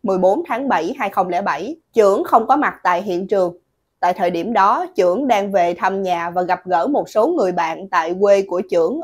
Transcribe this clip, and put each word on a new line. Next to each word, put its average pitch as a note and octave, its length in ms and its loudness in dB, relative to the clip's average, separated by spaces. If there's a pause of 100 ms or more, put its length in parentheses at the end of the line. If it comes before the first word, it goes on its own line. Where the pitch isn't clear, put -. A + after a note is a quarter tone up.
mười F#3+ 140 0
bốn G3 300 2
tháng C4+ 200 -4
bảy F#3 320 -2
hai G#3 100 -4
không F#3 200 -2
lẻ F3+ 120 -2
bảy, F#3+ 340 -4 (180)
Chưởng G#3+ 300 4
không A3+ 240 2
có C4 80 4
mặt F#3 180 0 (100)
tại F3+ 180 0
hiện F#3 260 -4
trường. F3+ 300 0 (420)
Tại F3+ 140 0
thời F3+ 160 -2
điểm F3 240 -4
đó, A3 320 2 (100)
Chưởng F#3+ 320 2
đang G3+ 240 0
về F3 220 2
thăm F#3+ 300 -2
nhà F3 260 -2
và F3+ 120 -2
gặp F3 240 -4
gỡ F3+ 220 0
một B3 220 -2
số A3 180 2
người C4 240 0
bạn E3+ 380 -4
tại E3+ 300 -2
quê G3+ 220 2
của F#3 280 -4
Chưởng F3+ 340 0